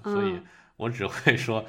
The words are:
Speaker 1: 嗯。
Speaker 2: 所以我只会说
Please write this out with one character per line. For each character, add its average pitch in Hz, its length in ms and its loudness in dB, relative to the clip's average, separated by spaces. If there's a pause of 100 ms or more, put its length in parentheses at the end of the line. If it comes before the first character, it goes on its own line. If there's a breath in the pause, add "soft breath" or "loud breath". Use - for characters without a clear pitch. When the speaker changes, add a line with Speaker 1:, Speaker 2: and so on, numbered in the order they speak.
Speaker 1:
嗯。 104 100 -4
Speaker 2:
所 101 100 2
以 90 180 -2 (360 loud breath)
我 113 120 -2
只 123 180 -2
会 - 300 4
说 110 320 -2